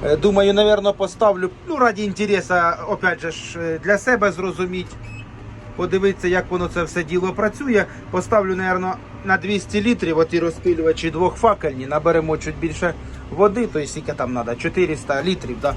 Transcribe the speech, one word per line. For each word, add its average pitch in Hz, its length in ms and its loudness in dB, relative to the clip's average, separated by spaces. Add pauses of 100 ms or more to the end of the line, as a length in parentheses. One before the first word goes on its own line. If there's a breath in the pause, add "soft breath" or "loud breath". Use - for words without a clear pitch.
Е, 147 140 4
думаю, 202 360 6
навірно, 202 400 4
поставлю, 190 560 2 (180)
ну, 330 100 -4
раді 226 260 2
інтересу, 196 500 0 (340)
опять 185 320 -2
же 160 120 -6
ж, - 280 -12
е, 165 240 -4
для 196 140 4
себе 208 340 2
зрозуміть, 180 640 -6 (800)
подивитися, 185 520 0
як 180 220 2
воно 175 180 -2
це 170 160 -2
все 165 200 -4
діло 180 300 -2
працює. 214 520 0 (260 loud breath)
Поставлю, 190 440 2
навірно, 185 380 0 (320)
на 190 120 4
двісті 202 440 -2
літрів 185 360 2
оті 165 220 2
розпилювачі 165 720 0
двохфакельні, 165 760 2
наберемо 156 520 2
чуть 151 220 -8
більше 165 340 -2 (420 loud breath)
води, 202 320 4
то 160 120 -2
є 143 80 -4
скільки 147 260 -8
там 127 200 -4
треба, 120 220 -4
чотириста 151 680 -2
літрів, 165 380 -2
да? 143 160 0